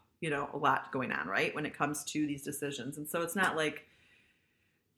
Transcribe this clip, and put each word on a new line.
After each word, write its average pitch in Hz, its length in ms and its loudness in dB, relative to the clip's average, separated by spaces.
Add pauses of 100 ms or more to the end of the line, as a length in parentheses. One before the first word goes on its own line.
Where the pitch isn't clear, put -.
(200)
you 165 100 -2
know, 143 240 -2
a 143 40 -2
lot 135 340 4
going 127 220 0
on, 76 140 -2
right, 120 280 2
when 151 100 0
it - 120 -6
comes 147 260 0
to 151 240 0
these 143 160 -4
decisions. 143 540 -4
And 151 100 -8
so 170 140 0
it's 170 140 -2
not 180 200 4
like 156 300 0 (1120)